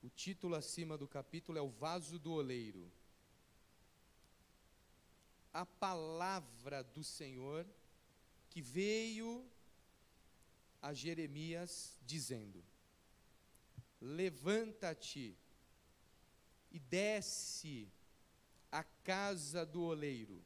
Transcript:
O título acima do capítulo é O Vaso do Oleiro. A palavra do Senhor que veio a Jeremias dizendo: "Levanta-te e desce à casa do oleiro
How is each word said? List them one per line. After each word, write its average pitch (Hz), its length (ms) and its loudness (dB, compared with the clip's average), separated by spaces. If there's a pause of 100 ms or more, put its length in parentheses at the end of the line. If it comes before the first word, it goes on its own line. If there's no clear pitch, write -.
O - 20 -14
título 180 440 0
acima 156 420 0
do 139 100 -4
capítulo 147 520 -4
é - 20 4
O 139 80 2
Vaso 156 480 0
do 160 140 -2
Oleiro. 117 600 0 (2500)
A 170 100 2
palavra 160 1200 0
do - 200 -8
Senhor 139 600 -4 (840)
que 170 100 -8
veio 220 880 2 (1300)
a 143 140 -2
Jeremias 160 1040 -2
dizendo: 117 640 -4 (1400)
"Levanta-te 160 1400 2 (1300)
e 170 80 -6
desce 156 1080 2 (840)
à 156 120 2
casa 185 800 2
do 160 200 0
oleiro 131 640 0